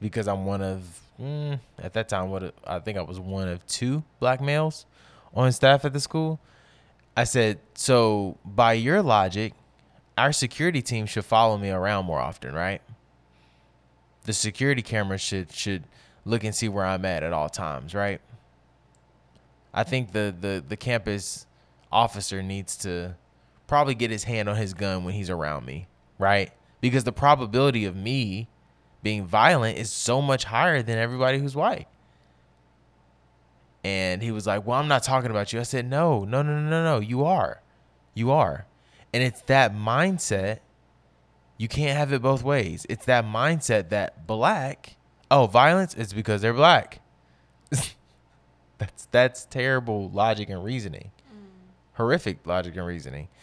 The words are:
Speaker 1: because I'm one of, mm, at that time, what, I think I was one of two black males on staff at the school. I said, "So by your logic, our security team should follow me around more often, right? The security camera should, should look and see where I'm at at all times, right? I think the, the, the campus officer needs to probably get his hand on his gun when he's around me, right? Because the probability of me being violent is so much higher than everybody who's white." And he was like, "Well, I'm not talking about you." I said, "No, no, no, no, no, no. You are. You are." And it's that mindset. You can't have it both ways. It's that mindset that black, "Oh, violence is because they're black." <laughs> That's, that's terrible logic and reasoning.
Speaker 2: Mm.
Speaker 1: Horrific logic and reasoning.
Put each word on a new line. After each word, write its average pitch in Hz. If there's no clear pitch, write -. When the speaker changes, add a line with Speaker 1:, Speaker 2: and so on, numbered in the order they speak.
Speaker 1:
because 107
I'm 98
one 98
of, 95
mm, 143
at 117
that 113
time, 95
what, 92
I 87
think 104
I 90
was 90
one 95
of 87
two 139
black 127
males 151
on 127
staff 135
at 135
the 147
school. 160
I 120
said, 110
"So 110
by 113
your 131
logic, 104
our 139
security 151
team 113
should 101
follow 110
me 98
around 95
more 80
often, 65
right? 90
The 107
security 127
camera 98
should, 95
should 95
look 107
and 107
see 113
where 98
I'm 95
at 87
at 80
all 76
times, 78
right? 101
I 104
think 123
the, 104
the, 95
the 104
campus 104
officer 104
needs 95
to 90
probably 143
get 113
his 107
hand 107
on 104
his 104
gun 92
when 90
he's 98
around 76
me, 71
right? 98
Because 123
the 120
probability 127
of 92
me 110
being 104
violent 113
is 110
so 127
much 135
higher 143
than 113
everybody 127
who's 139
white." 185
And 95
he 117
was 107
like, 101
"Well, 123
I'm 151
not 135
talking 127
about 104
you." 113
I 120
said, 123
"No, 135
no, 123
no, 151
no, 151
no, 165
no. 151
You 120
are. 156
You 117
are." 104
And 123
it's 123
that 131
mindset. 110
You 113
can't 143
have 143
it 131
both 131
ways. 127
It's -
that 123
mindset 113
that 101
black, 139
"Oh, 131
violence 156
is 101
because 104
they're 117
black." 139
<laughs> -
That's, -
that's 123
terrible 120
logic 104
and 95
reasoning. 104
Speaker 2:
Mm. 208
Speaker 1:
Horrific 120
logic 87
and 90
reasoning. 76